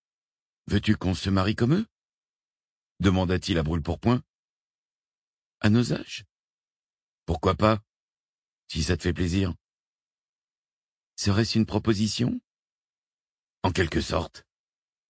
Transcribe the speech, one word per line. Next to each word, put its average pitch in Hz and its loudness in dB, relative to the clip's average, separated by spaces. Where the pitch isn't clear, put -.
Veux-tu 104 2
qu'on 92 -2
se - -4
marie 98 2
comme 120 2
eux ? » 214 0
demanda-t-il 92 2
à 78 2
brûle-pourpoint. « 82 -2
À 107 2
nos 117 4
âges ? - -8
Pourquoi - -2
pas, 107 2
si 82 -4
ça 87 0
te - -4
fait 90 -2
plaisir. » 87 -2
Serait-ce 104 2
une 110 4
proposition ? 107 -2
En 90 0
quelque 82 -2
sorte. - -6